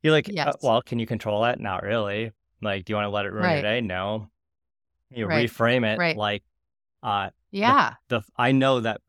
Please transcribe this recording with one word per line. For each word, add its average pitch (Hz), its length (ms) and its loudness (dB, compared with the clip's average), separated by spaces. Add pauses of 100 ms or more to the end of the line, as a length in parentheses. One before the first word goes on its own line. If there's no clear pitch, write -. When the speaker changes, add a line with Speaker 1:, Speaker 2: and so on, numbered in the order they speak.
Speaker 1:
you're 156 100 4
like, 151 160 2
"Uh, 202 60 -8
Speaker 2:
Yes. 147 280 0
Speaker 1:
well, 120 200 4
can 120 160 -6
you 113 80 -2
control 110 360 -2
that? 120 180 0
Not 95 240 -4
really. 107 480 -2 (300)
Like, 98 220 -4
do 107 80 -6
you 104 40 -2
wanna 104 140 0
let 101 160 -2
it 190 60 -6
ruin 110 120 -2
your 170 140 2
Speaker 2:
Right. 139 40 -2
Speaker 1:
day? 113 180 0
No." 104 500 -4 (800)
You 117 160 -4
Speaker 2:
Right. 120 220 2
Speaker 1:
reframe 117 380 2
it 107 120 0
Speaker 2:
Right. 165 180 0
Speaker 1:
like, 104 260 -2 (600)
uh, 101 280 -2 (220)
the, 196 60 -6
Speaker 2:
Yeah. 233 360 4 (140)
Speaker 1:
the, 113 140 0 (140)
I 123 160 2
know 135 280 4
that 110 280 -4